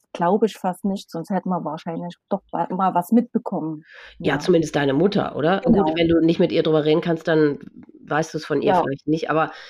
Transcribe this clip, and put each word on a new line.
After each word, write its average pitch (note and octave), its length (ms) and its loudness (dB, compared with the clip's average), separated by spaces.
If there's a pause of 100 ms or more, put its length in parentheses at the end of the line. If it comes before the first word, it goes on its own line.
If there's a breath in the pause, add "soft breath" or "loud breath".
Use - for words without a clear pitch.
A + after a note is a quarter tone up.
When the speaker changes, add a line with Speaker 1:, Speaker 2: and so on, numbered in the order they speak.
(140)
Speaker 1:
glaube G#3 340 2
ich - 100 -6
fast F#3 260 -6
nicht, G3 280 -4
sonst - 180 -10
hätten F#3 200 -2
wir E3+ 140 -2
wahrscheinlich E3+ 520 -8 (140)
doch G3+ 120 -4 (100)
mal, E3+ 200 -4
mal F#3 240 0
was F3 160 0
mitbekommen. E3 720 -2 (340 loud breath)
Speaker 2:
Ja, D3 180 -2
Speaker 1:
Ja. D3 40 -4
Speaker 2:
zumindest D#3+ 360 2
deine C#3+ 180 0
Mutter, F#3+ 420 0
oder? E3+ 260 0
Speaker 1:
Genau. F3+ 220 4
Speaker 2:
Gut, D#3+ 160 0
wenn E3+ 80 2
du E3 180 4
nicht E3+ 140 2
mit E3+ 120 2
ihr D#3+ 120 0
drüber D#3 220 2
reden D#3 160 2
kannst, E3 260 -2
dann D#3 320 2 (480)
weißt D3+ 260 -2
du's D#3 120 -8
von C#3+ 180 -2
ihr - 100 2
Speaker 1:
Ja. F3 80 4
Speaker 2:
vielleicht C#3+ 260 -6
nicht. D#3 220 0
Aber D3+ 220 0 (180 loud breath)